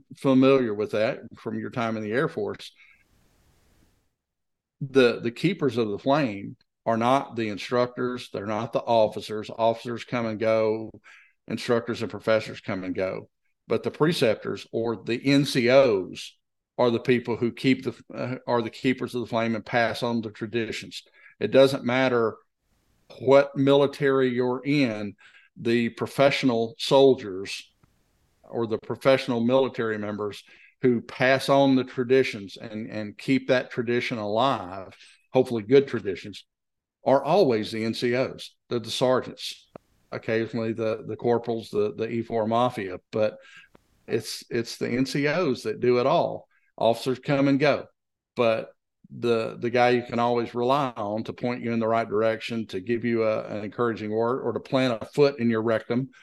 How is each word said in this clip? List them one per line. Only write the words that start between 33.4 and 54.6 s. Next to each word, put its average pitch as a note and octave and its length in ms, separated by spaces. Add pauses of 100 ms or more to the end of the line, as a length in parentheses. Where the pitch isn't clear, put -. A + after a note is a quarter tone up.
that B2+ 240
tradition A#2+ 460
alive, G#2 800 (380)
hopefully A#2+ 300
good C3+ 240
traditions, G2+ 580 (600)
are C3 180
always C3+ 480
the A2 120
N A2+ 100
C A#2+ 220
Os. - 400 (140)
They're A#2+ 100
the A2+ 100
sergeants, - 800 (420)
occasionally A2+ 640
the, A2 340
the A2 80
corporals, A2+ 540
the, G#2 260
the A2 140
E A#2 140
four A2+ 240
mafia, A2+ 500 (140)
but G#2+ 260 (680)
it's, - 420
it's A#2 280
the A#2+ 120
N B2+ 160
C C#3+ 220
Os D3 360
that A2 160
do B2 200
it B2 80
all. C#3+ 400 (300)
Officers A#2+ 420
come C#3 280
and C#3 120
go, C3+ 260 (500)
but A#2 340 (460)
the, A#2 440
the A#2+ 100
guy B2 220
you A#2+ 120
can A#2 160
always A#2+ 360
rely B2+ 420
on G#2+ 260
to A2+ 80
point B2 320
you A#2 80
in A2+ 80
the A2+ 80
right A2+ 220
direction, A2 580
to - 120
give A2+ 260
you A#2 180
a, A2 220
an G#2+ 180
encouraging G#2+ 480
word, A#2 300
or A#2+ 100
to G#2+ 80
plant C3 400